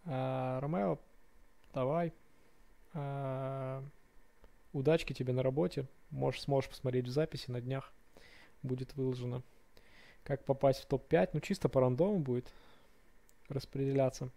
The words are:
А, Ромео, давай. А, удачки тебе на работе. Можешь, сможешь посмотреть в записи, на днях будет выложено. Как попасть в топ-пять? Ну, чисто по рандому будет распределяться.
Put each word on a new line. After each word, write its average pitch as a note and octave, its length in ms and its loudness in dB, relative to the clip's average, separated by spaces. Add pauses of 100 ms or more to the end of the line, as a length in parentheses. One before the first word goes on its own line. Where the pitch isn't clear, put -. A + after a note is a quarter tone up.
А, C3 560 -2
Ромео, E3 380 0 (720)
давай. D#3 400 0 (800)
А, C3+ 880 -4 (920)
удачки D3+ 400 2
тебе B2+ 180 -2
на B2+ 100 0
работе. C3+ 440 0 (240)
Можешь, C3+ 320 -2
сможешь C3+ 260 0
посмотреть B2+ 380 -2
в B2 40 -4
записи, C#3 400 -2
на B2 120 -4
днях C3 320 -6 (680)
будет B2+ 320 -4
выложено. B2+ 480 -4 (840)
Как C#3 200 -4
попасть C3+ 360 4
в - 60 -18
топ-пять? E3 460 4
Ну, D3+ 80 0
чисто E3 300 0
по C3+ 100 6
рандому C#3 380 4
будет B2+ 340 -2 (960)
распределяться. C3+ 880 0